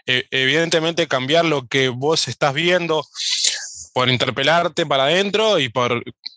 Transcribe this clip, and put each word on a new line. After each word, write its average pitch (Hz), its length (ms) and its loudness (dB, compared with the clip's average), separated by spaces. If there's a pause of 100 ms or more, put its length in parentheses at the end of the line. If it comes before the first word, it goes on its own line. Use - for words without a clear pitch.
e-, 127 240 -2
evidentemente 160 760 0
cambiar 139 360 2
lo 147 220 0
que 131 240 0
vos 143 380 0
estás 135 260 -2
viendo 165 500 0 (920)
por 127 140 2
interpelarte 143 760 0
para 139 200 2
adentro 202 520 2
y 135 120 0
por, 120 340 -2 (340)